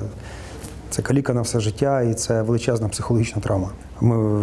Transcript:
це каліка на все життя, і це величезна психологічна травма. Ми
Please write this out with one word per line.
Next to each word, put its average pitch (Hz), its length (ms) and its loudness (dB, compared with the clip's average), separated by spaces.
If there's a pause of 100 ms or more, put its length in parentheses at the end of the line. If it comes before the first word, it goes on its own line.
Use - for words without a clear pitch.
(920)
це - 120 -2
каліка 135 320 2
на 123 60 2
все 117 200 0
життя, 131 420 2
і 117 120 2
це 113 280 0
величезна 113 460 2
психологічна 113 540 0
травма. 95 280 0 (300)
Ми 117 160 4 (260)